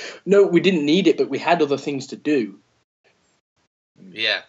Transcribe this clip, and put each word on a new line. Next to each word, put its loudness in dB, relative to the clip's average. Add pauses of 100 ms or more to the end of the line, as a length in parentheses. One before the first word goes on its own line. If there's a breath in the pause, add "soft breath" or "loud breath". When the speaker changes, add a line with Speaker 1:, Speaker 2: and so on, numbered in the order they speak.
(240 loud breath)
Speaker 1:
No, 6
we 2
didn't 0
need 2
it, 4
but -2
we -6
had 0
other 0
things -8
to -14
do. -4 (1500)
Speaker 2:
Yeah, -4